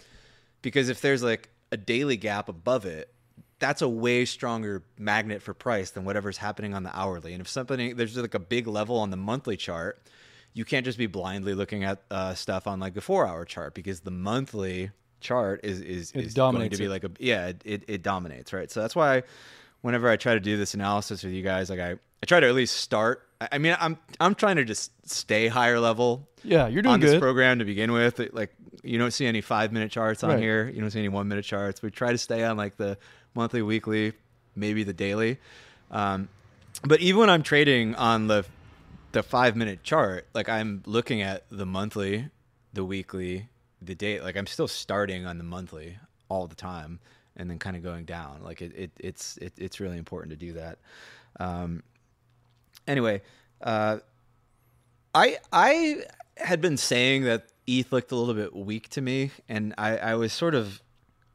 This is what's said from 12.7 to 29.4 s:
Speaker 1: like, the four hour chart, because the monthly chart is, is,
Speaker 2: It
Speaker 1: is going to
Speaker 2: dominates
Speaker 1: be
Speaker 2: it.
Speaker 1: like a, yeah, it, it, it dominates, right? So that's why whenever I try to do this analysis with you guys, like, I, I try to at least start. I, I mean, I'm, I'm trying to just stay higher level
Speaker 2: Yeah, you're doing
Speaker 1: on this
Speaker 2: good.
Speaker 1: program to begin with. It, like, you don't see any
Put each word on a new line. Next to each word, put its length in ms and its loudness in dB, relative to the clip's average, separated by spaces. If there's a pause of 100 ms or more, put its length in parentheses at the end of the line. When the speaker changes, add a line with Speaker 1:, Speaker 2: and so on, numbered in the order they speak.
Speaker 1:
like, 160 -8
the 60 -6
four 240 2
hour 200 -8
chart, 300 -12
because 260 -8
the 100 -10
monthly 800 -4 (320)
chart 420 0
is, 160 -4
is, 320 -8
Speaker 2:
It 140 -4
Speaker 1:
is 80 -10
going 0 -
to 0 -
Speaker 2:
dominates 460 2
Speaker 1:
be 60 -2
Speaker 2:
it. 40 -4
Speaker 1:
like 140 -4
a, 160 -8
yeah, 280 0
it, 160 -8
it, 240 -6
it 160 -6
dominates, 480 -6
right? 200 -8
So 100 -4
that's 140 -4
why 280 4 (580)
whenever 280 2
I 80 6
try 160 2
to 60 4
do 180 0
this 160 -2
analysis 500 -2
with 80 -6
you 120 -6
guys, 260 0
like, 100 -6
I, 120 -4
I 340 -12
try 140 6
to 80 8
at 80 6
least 220 2
start. 500 0 (120)
I, 140 -8
I 60 -2
mean, 200 2
I'm, 200 0 (200)
I'm 140 6
trying 220 2
to 100 4
just 260 -6 (160)
stay 400 2
higher 320 4
level 480 2 (160)
Speaker 2:
Yeah, 240 4
you're 140 0
doing 140 6
Speaker 1:
on 40 4
this 120 8
Speaker 2:
good. 100 8
Speaker 1:
program 380 6
to 60 0
begin 260 0
with. 280 4
It, 140 -4
like, 180 -6 (320)
you 140 -2
don't 140 2
see 160 0
any 140 0